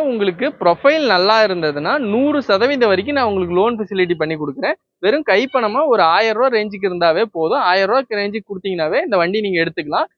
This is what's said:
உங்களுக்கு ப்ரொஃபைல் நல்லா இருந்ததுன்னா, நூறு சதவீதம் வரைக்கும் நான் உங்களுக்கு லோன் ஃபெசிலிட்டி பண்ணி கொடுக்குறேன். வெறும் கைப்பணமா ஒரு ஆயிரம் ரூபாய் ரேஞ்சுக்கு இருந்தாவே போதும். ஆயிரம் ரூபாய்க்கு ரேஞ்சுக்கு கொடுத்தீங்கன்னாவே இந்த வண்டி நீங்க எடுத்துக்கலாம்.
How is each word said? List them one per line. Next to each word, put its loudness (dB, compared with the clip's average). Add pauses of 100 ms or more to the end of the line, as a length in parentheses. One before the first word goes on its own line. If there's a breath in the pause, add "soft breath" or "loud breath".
உங்களுக்கு -2 (100)
ப்ரொஃபைல் 2
நல்லா 4
இருந்ததுன்னா, -2 (140)
நூறு 0
சதவீதம் 2
வரைக்கும் -2
நான் 0
உங்களுக்கு -2
லோன் 2
ஃபெசிலிட்டி -2
பண்ணி -4
கொடுக்குறேன். -4 (260)
வெறும் 0
கைப்பணமா 0
ஒரு 4
ஆயிரம் 2
ரூபாய் 0
ரேஞ்சுக்கு -2
இருந்தாவே 2
போதும். -2
ஆயிரம் 2
ரூபாய்க்கு -2
ரேஞ்சுக்கு -6
கொடுத்தீங்கன்னாவே -4
இந்த -2
வண்டி 0
நீங்க -2
எடுத்துக்கலாம். -4 (100)